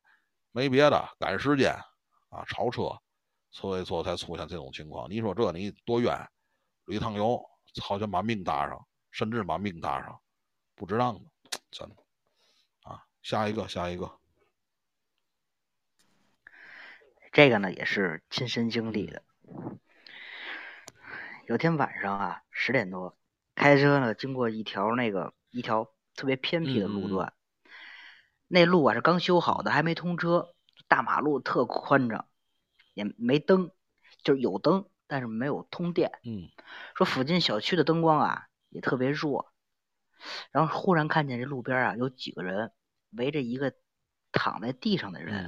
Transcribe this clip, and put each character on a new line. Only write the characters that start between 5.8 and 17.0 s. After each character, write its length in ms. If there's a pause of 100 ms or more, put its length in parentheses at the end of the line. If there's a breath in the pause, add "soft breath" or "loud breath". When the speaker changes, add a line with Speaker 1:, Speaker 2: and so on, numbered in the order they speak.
Speaker 1:
多 140
冤， 280 (560)
旅 140
趟 160
游， 260 (400)
好 180
像 120
把 120
命 200
搭 260
上， 160 (280)
甚 180
至 140
把 120
命 240
搭 220
上， 180 (540)
不 100
值 140
当 160
的， 160 (400)
真 200
的。 60 (840)
啊， 220 (180)
下 260
一 40
个， 160
下 200
一 80
个。 140 (3250 loud breath)